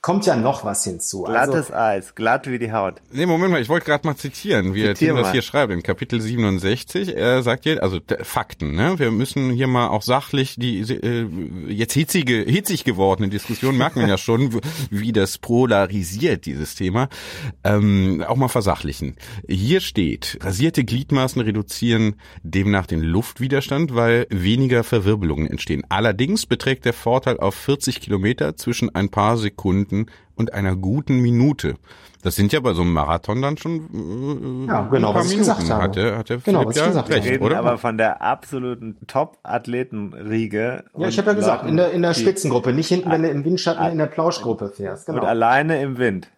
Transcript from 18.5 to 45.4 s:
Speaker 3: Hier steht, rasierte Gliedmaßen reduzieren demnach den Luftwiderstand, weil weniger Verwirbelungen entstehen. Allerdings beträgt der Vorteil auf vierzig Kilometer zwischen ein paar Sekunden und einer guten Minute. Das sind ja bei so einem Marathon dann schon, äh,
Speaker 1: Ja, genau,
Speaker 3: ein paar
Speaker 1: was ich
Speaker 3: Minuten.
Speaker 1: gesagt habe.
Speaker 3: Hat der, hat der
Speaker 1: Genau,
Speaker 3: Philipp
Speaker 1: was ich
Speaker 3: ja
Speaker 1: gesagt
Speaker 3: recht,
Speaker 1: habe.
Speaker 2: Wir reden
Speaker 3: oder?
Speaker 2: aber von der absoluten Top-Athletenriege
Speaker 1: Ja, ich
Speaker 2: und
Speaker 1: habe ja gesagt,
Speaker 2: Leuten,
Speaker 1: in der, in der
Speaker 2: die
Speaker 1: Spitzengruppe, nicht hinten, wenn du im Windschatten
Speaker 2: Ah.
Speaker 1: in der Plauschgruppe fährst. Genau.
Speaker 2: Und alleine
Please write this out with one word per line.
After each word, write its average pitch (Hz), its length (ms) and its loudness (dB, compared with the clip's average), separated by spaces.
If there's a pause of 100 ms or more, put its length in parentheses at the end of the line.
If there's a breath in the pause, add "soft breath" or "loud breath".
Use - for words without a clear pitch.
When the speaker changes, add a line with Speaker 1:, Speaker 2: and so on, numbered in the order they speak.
Speaker 3:
Hier 113 340 2
steht, - 600 -2
rasierte 123 400 0
Gliedmaßen 127 580 0
reduzieren 110 760 0 (260 loud breath)
demnach 95 420 2
den 82 160 -2
Luftwiderstand, 131 960 0
weil 117 340 4
weniger 117 540 2
Verwirbelungen 92 640 2
entstehen. - 420 -4
Allerdings 113 560 0
beträgt 127 400 -2
der 120 80 2
Vorteil 123 460 0
auf 98 160 0
vierzig - 460 -2
Kilometer 107 540 0
zwischen - 380 -4
ein 98 160 0
paar 107 280 2
Sekunden 101 580 0 (400 loud breath)
und 117 180 -2
einer 95 220 0
guten 123 460 0
Minute. 120 540 2 (460 loud breath)
Das 90 140 -2
sind 101 160 4
ja 156 80 2
bei 123 140 2
so 85 80 2
einem 87 100 4
Marathon 85 500 0
dann 143 160 -2
schon, 131 1080 -6
äh, - 20 -6
Speaker 1:
Ja, 233 140 0 (100)
genau, 120 180 4
Speaker 3:
ein 104 40 0
paar - 80 2
Speaker 1:
was 180 100 0
ich 202 60 0
Speaker 3:
Minuten. - 0 - (200)
Speaker 1:
gesagt 82 120 -2
habe. 107 140 2
Speaker 3:
Hat 98 120 -2
der, 104 220 0
hat 110 120 -6
der 120 100 -2
Speaker 1:
Genau, 185 200 2
Speaker 3:
Philipp 110 80 4
Speaker 1:
was 117 80 -2
ich 151 60 2
Speaker 3:
ja 165 80 4
Speaker 1:
gesagt 156 200 0
Speaker 3:
recht, 147 100 4
Speaker 1:
habe. 107 80 0
Speaker 2:
Wir 127 80 2
reden 131 100 0
Speaker 3:
oder? 131 140 2
Speaker 2:
aber 120 180 2
von 113 200 -2
der 110 240 2
absoluten 120 760 -4 (100)
Top-Athletenriege 113 1800 -4 (140)
Speaker 1:
Ja, 175 100 -2
ich 214 100 0
Speaker 2:
und 202 80 0
Speaker 1:
habe 214 60 4
ja - 40 4
gesagt, 208 280 2
Speaker 2:
Leuten, - 60 -4
Speaker 1:
in 156 80 2
der, 175 140 4
in 175 100 0
der 170 120 2
Speaker 2:
die - 60 0
Speaker 1:
Spitzengruppe, 123 540 2
nicht 156 160 0
hinten, 180 220 2
wenn 160 120 2
du 160 60 2
im 143 160 -2
Windschatten 170 380 0
Speaker 2:
Ah. 185 60 0
Speaker 1:
in 165 80 -2
der 151 100 0
Plauschgruppe 117 680 -2
fährst. 98 300 -10
Genau. 120 160 -4
Speaker 2:
Und 101 40 -2
alleine 131 560 2